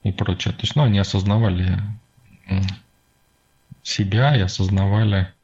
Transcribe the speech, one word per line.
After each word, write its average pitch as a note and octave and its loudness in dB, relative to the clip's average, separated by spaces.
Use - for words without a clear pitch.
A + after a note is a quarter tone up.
и G2+ 0
прочее. - -4
То - -12
есть, - -4
ну, D3+ 4
они G#2 2
осознавали, F#2+ 0
м, F#2+ 0
себя A2 0
и A2 4
осознавали G2 0